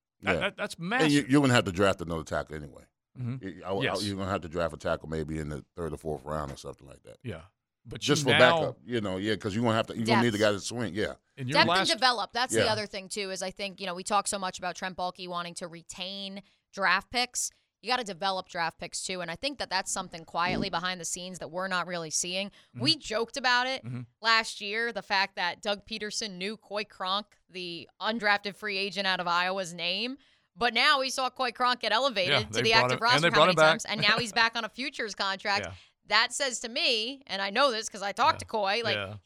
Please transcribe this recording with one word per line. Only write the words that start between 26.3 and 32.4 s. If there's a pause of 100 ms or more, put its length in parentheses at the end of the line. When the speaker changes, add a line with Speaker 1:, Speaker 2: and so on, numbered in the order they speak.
Speaker 3:
knew
Coy
Cronk, (220)
the (140)
undrafted
free
agent
out
of
Iowa's
name, (400)
but
now
we
saw
Coy
Cronk
get
elevated
Speaker 1:
Yeah,